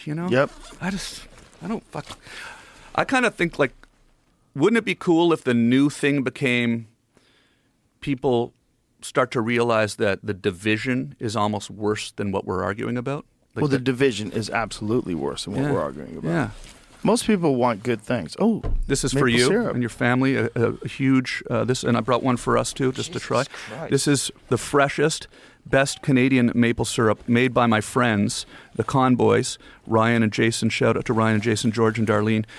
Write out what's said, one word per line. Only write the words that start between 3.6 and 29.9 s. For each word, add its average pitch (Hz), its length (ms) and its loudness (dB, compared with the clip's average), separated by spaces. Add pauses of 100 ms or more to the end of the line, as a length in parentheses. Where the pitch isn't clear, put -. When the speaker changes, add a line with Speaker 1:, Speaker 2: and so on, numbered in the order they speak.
Speaker 1:
wouldn't 208 240 4
it 220 60 -2
be 190 100 -2
cool 170 380 4
if 156 100 0
the 127 120 2
new 123 360 4
thing 143 320 0
became 120 640 -2 (1120)
people 127 520 0 (480)
start - 320 -2
to 123 80 0
realize 117 560 0
that 101 260 0
the 107 120 -4
division 110 840 -2
is 110 180 -6
almost 104 340 -2
worse 104 420 -4
than 101 200 -6
what 95 120 -2
we're 92 180 -4
arguing 104 340 -4
about? 135 280 -6 (300)
Like - 80 -2
Speaker 2:
Well, 147 60 0
the 135 100 2
Speaker 1:
the 127 60 -4
Speaker 2:
division 123 480 0
is 107 180 -4
absolutely 110 640 -2
worse 69 300 -6
than 98 100 -8
what 131 80 -2
Speaker 1:
Yeah. 147 100 -2
Speaker 2:
we're 87 100 0
arguing 71 340 -10
about. - 140 -8
Speaker 1:
Yeah. 139 200 -2 (540)
Speaker 2:
Most 214 220 0
people 170 300 2
want 120 260 0
good 117 180 -2
things. 110 380 -6
Oh, 208 240 0 (240)
Speaker 1:
This 139 180 -2
is 127 80 -2
for 135 140 2
Speaker 2:
maple 120 40 4
Speaker 1:
you 120 160 4
Speaker 2:
syrup. 202 280 0
Speaker 1:
and 123 80 -2
your 110 80 -4
family. 127 460 0
A, 113 180 0
a 113 340 -2
huge, 131 600 0
uh, 113 140 0
this, 127 180 -2
and 120 140 2
I 113 40 0
brought 120 220 0
one 123 140 2
for 120 200 0
us 120 160 0
too, 131 200 0
just 117 160 -6
to 175 100 -12
Speaker 2:
Jesus - 80 -10
Speaker 1:
try. 127 180 0 (240)
Speaker 2:
Christ. 131 220 -10
Speaker 1:
This 135 160 0
is 143 240 0 (200)
the 123 60 2
freshest, 143 720 0 (400)
best 139 360 0
Canadian 127 520 4
maple 120 300 2
syrup 110 440 0
made 120 240 4
by 123 140 2
my 107 140 4
friends, 110 640 0 (300)
the 110 80 0
Conboys, 120 760 2 (260)
Ryan 113 380 2